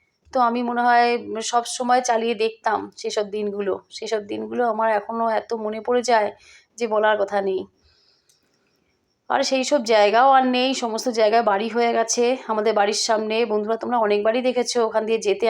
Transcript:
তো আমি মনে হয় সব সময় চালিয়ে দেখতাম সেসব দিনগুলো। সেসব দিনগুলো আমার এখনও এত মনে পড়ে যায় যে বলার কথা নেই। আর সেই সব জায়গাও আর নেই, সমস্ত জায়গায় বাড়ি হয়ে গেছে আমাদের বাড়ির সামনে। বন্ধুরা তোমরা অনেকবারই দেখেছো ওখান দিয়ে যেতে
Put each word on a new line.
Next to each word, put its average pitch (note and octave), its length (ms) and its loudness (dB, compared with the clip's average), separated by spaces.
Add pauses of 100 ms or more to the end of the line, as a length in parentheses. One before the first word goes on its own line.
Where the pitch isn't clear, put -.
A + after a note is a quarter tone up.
(320)
তো C4 80 0
আমি A#3+ 220 2
মনে A#3+ 200 -2
হয় A#3+ 260 4 (340)
সব A#3 240 0
সময় B3 340 0
চালিয়ে A#3 340 0
দেখতাম A3 440 -2 (180)
সেসব G#3+ 340 -4
দিনগুলো। G3+ 420 -4 (180)
সেসব A3 360 -6
দিনগুলো A3 420 -6
আমার A3 220 0
এখনও A3+ 380 -2
এত G#3+ 240 -4
মনে A3 280 -6
পড়ে B3 220 0
যায় A3 260 2 (480)
যে A#3 100 -4
বলার G#3+ 320 2
কথা G3+ 220 0
নেই। F#3+ 200 -2 (1700)
আর C4 120 0
সেই C4 220 0
সব C#4+ 200 0
জায়গাও A3 460 4
আর C4 160 6
নেই, B3+ 280 0
সমস্ত A#3 340 -4
জায়গায় A3+ 340 2
বাড়ি G#3+ 260 0
হয়ে A#3 240 0
গেছে A#3+ 440 0 (100)
আমাদের G#3+ 280 0
বাড়ির G#3 200 2
সামনে। A3 500 -2
বন্ধুরা G#3+ 320 -2
তোমরা A#3 220 -2
অনেকবারই A3 440 2
দেখেছো A#3+ 440 0
ওখান A3 200 -2
দিয়ে A3+ 120 0
যেতে G#3+ 320 -2